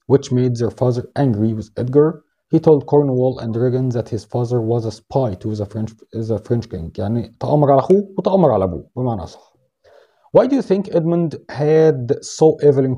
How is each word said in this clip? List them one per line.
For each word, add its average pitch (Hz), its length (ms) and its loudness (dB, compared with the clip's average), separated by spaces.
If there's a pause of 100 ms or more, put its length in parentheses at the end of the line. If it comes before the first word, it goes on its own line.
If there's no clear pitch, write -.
(120)
Which 131 200 0
made 123 240 0
their 113 140 -2
father 123 320 -2 (160)
angry 110 360 0
with 107 160 -10 (100)
Edgar. 147 420 0 (320)
He 160 60 2
told 151 260 4
Cornwall 131 520 0
and 113 180 -6
Regan 127 400 0
that 117 140 -4
his 110 140 -6
father 123 360 -2
was 113 240 -2
a 110 160 -4
spy 127 300 -2 (120)
to 107 120 -6
the 104 180 -6
French, 110 180 -6 (220)
the 110 260 -4
French 117 300 -4
king. 82 300 -10
يعني 110 420 -6
تآمر 143 320 2
على 135 80 6
أخوه 196 380 2
وتآمر 185 320 2
على 101 140 2
أبوه 85 220 -6 (100)
بمعنى 120 260 -4
أصح. - 300 -20 (840)
Why 220 100 6
do 269 100 0
you 233 60 -2
think 190 320 -2
Edmund 170 360 0 (180)
had 147 760 0
so 156 400 2
evil 139 220 4
in 131 140 -2